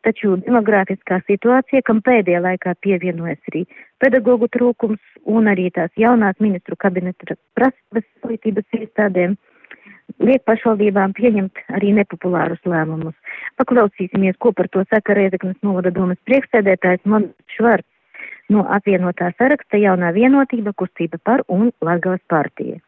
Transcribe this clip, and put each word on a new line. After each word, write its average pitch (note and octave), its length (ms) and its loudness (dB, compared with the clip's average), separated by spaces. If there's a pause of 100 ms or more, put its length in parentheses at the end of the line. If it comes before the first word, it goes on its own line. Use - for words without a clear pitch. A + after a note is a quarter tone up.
Taču G#3 380 0
demogrāfiskā G3 840 0
situācija, B3 580 0
kam A3 160 0
pēdējā F#3+ 440 2
laikā F#3 360 -2
pievienojas E3+ 720 -4
arī F3 140 -6 (320)
pedagoģu A#3+ 520 2
trūkums A#3 540 -2 (200)
un G#3+ 280 2
arī F#3 200 0
tās F3 240 -4
jaunās A3 440 2
ministru G3+ 400 -4
kabineta F3+ 560 -4 (200)
prasības A#3 520 -2
izglītības A3 720 -6
iestādēm, G3+ 560 -2 (840)
liek B3 300 2
pašvaldībām G#3 680 0
pieņemt G#3 420 0 (160)
arī G3+ 180 0
nepopulārus F3 720 -2
lēmumus. D#3+ 540 -4 (380)
Paklausīsimies, G3+ 840 0
ko A3+ 160 2
par F3+ 160 -2
to F#3+ 160 -2
saka G#3 320 0
Rēzeknes F#3 420 -2
novada F#3 300 0
domas F3+ 320 -2
priekšsēdētājs G3 800 0
Mons G#3 320 0 (140)
Švarts A3 420 0 (540)
no G3+ 200 2
apvienotā F3+ 720 0
saraksta B3+ 460 0
Jaunā F3+ 340 2
vienotība, B3 560 2
Kustība E3+ 480 -6
par B3+ 280 0
un G#3 320 0
Latgales F3 460 -2
partija. D3 640 -4